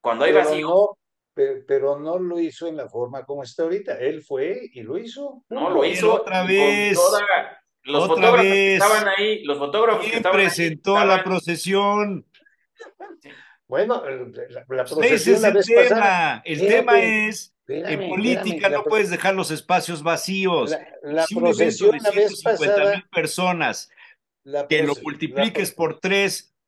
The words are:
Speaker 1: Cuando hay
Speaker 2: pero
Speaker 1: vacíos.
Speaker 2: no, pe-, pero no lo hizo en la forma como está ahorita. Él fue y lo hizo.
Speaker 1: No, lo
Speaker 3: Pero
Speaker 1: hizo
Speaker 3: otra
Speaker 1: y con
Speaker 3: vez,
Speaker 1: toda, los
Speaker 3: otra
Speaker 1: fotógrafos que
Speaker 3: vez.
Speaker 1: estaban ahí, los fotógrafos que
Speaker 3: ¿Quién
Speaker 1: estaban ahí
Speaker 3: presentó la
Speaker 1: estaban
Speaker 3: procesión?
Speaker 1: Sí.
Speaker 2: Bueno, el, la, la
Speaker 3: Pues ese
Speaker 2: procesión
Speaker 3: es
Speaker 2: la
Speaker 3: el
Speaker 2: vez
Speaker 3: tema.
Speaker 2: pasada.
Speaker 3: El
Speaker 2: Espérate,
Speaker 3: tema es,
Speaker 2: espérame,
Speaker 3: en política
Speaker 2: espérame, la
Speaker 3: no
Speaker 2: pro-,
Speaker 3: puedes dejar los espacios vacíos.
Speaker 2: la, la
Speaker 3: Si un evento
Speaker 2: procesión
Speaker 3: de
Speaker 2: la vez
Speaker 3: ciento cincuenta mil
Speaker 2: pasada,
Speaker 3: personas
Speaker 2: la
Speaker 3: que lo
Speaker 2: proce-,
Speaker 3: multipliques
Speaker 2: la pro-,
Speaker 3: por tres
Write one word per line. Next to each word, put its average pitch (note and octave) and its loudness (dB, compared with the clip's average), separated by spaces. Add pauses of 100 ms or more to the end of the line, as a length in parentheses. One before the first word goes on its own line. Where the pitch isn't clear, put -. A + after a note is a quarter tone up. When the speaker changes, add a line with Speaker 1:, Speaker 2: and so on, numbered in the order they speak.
Speaker 1:
Cuando A#2 0
hay D#3+ 4
Speaker 2:
pero D3+ 4
Speaker 1:
vacíos. D3+ -2
Speaker 2:
no, G3+ 2 (360)
pe-, C3+ -2
pero C#3 0
no D#3+ -6
lo F3 -4
hizo E3 -6
en D#3+ -8
la B2+ -10
forma B2 -8
como C#3+ -10
está B2 -8
ahorita. F#3 -4
Él D3 -4
fue D#3 -6 (120)
y B2 -18
lo C3 -8
hizo. C4 -14
Speaker 1:
No, C#4 -4
lo - 2
Speaker 3:
Pero - 2
Speaker 1:
hizo G#3+ 2
Speaker 3:
otra F#3 -2
Speaker 1:
y F#3+ 2
con G#3 6
Speaker 3:
vez, G#3 2
Speaker 1:
toda, G3 2 (260)
los D3 0
Speaker 3:
otra E3 2
Speaker 1:
fotógrafos - 6
que G3 4
Speaker 3:
vez. G3 4
Speaker 1:
estaban G#3 4
ahí, G#3 -2
los C#3 -4
fotógrafos G3+ 0
que G#3+ -6
Speaker 3:
¿Quién A3+ -4
Speaker 1:
estaban G3 2
ahí G3 6
Speaker 3:
presentó E3+ -2
la G#3 4
Speaker 1:
estaban F#3 4
Speaker 3:
procesión? F#3+ -2 (960)
Speaker 1:
Sí. C#4 -20 (380)
Speaker 2:
Bueno, G#3 -2
el, B2+ -10 (180)
la, B2 -16
la B2+ -4
Speaker 3:
Pues B2 -10
ese - -8
Speaker 2:
procesión A3+ 4
Speaker 3:
es A3 0
Speaker 2:
la G#3+ 4
Speaker 3:
el F#3 2
Speaker 2:
vez G3 4
Speaker 3:
tema. A#3 6
Speaker 2:
pasada. F3+ 0
Speaker 3:
El D#3+ -8
Speaker 2:
Espérate, G#3 2
Speaker 3:
tema A3 4
es, G#3+ -2 (120)
Speaker 2:
espérame, D#3+ -8 (100)
Speaker 3:
en E3+ -8
política G#3+ -2
Speaker 2:
espérame, D#3+ -6
la F#3+ 0
Speaker 3:
no - -2
Speaker 2:
pro-, D3+ -2
Speaker 3:
puedes G#3 2
dejar F3+ 0
los F3+ -4
espacios E3+ -2
vacíos. E3+ -2
Speaker 2:
la, - -8 (160)
la D#3 -2
Speaker 3:
Si G#3 -8
un F3 0
evento D#3+ 2
Speaker 2:
procesión - 2
Speaker 3:
de - -2
Speaker 2:
la G#3 0
vez G3+ 0
Speaker 3:
ciento A3+ -2
cincuenta G3 0
mil G3+ 2
Speaker 2:
pasada, G3+ -2
Speaker 3:
personas E3 -2 (540)
Speaker 2:
la C#3+ -6
Speaker 3:
que D#3 0
lo C#3+ 0
Speaker 2:
proce-, - -12
Speaker 3:
multipliques F3+ -4
Speaker 2:
la - -20
pro-, E3 -2
Speaker 3:
por - -18
tres G3 -2 (140)